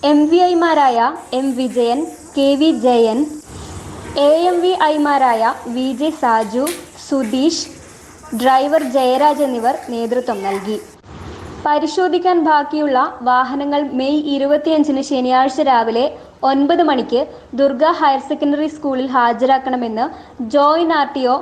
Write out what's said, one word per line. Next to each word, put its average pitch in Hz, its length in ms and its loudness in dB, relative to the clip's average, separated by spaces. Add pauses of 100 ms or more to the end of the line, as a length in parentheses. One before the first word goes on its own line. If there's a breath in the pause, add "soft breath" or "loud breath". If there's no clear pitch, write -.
എം 294 220 4
വി 330 100 4
ഐമാരായ 330 600 4 (340)
എം 262 240 -2
വിജയൻ, 247 500 0 (300)
കെ 277 180 4
വി 302 180 2
ജയൻ, 233 460 2 (1000)
എ 285 100 4 (220)
എം 349 100 0
വി 370 220 2
ഐമാരായ 277 720 2 (120)
വി 254 260 -4
ജെ 285 180 -2
സാജു, 233 560 0 (420)
സുധീഷ്, 269 580 -2 (720)
ഡ്രൈവർ 269 460 2
ജയരാജ് 269 600 2
എന്നിവർ 247 360 -2 (100)
നേതൃത്വം 233 540 -4
നൽകി. 196 360 -4 (880)
പരിശോധിക്കാൻ 339 800 2
ബാക്കിയുള്ള 294 760 0
വാഹനങ്ങൾ 269 600 0 (100)
മെയ് 269 300 0 (140)
ഇരുപത്തിയഞ്ചിന് 294 680 0
ശനിയാഴ്ച 262 580 0
രാവിലെ 233 460 2 (360 loud breath)
ഒൻപത് 277 400 2
മണിക്ക് 269 440 0 (280 loud breath)
ദുർഗ 269 300 2
ഹയർ 311 360 2
സെക്കൻഡറി 294 460 -2
സ്കൂളിൽ 269 400 -4
ഹാജരാക്കണമെന്ന് 247 1000 0 (360 loud breath)
ജോയിന്റ് 294 520 2
ആർ 285 120 0 (100)
ടി 254 100 -2
ഒ 247 160 2